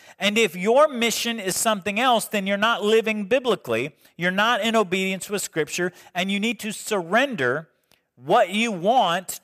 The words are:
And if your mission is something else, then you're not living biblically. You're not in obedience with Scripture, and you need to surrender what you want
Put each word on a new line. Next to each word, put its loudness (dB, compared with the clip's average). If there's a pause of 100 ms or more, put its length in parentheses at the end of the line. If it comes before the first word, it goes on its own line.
(160)
And 0
if 2
your 4
mission -2
is -4
something -2
else, 2
then -4
you're 0
not 0
living 2
biblically. -2 (200)
You're -2
not 2
in 0
obedience 0
with -4
Scripture, -2 (220)
and -2
you 0
need -4
to -6
surrender -2 (460)
what 2
you 0
want 0